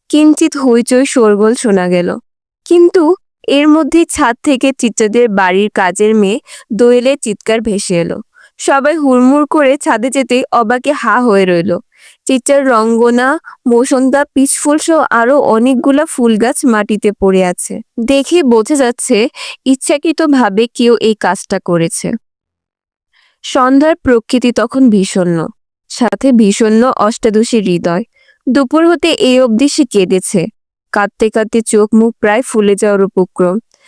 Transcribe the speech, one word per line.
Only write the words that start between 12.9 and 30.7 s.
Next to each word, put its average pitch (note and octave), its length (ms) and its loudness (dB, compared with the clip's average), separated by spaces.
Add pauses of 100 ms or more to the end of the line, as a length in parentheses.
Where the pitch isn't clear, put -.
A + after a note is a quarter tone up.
মসন্দা, C4 680 0
পিচফুল C#4+ 440 0
সহ D#4 320 0
আরো A#3+ 300 2
অনেকগুলা C4 680 0
ফুল A#3 320 0
গাছ A#3 280 -2
মাটিতে G#3+ 460 0
পড়ে F#3+ 340 0
আছে। F#3 360 -8 (180)
দেখে C#4 440 0
বোঝা A#3 320 2
যাচ্ছে B3 540 0 (360)
ইচ্ছাকৃতভাবে C4+ 1080 0
কেউ A#3 240 2
এই A3 180 0
কাজটা F#3+ 500 -4
করেছে। E3+ 460 -4 (1300)
সন্ধ্যার C#4 520 2
প্রকৃতি A#3+ 560 0
তখন B3 380 0
বিষণ্ণ, F#3 580 -2 (420)
সাথে B3 420 -2
বিষণ্ণ A3 520 2
অষ্টাদশীর A3 800 0
হৃদয়। F3 400 -2 (460)
দুপুর C#4 380 2
হতে E4+ 240 0
এই B3+ 300 2
অবধি B3+ 280 2
সে D#4 160 0
কেঁদেছে। F#3+ 600 -2 (460)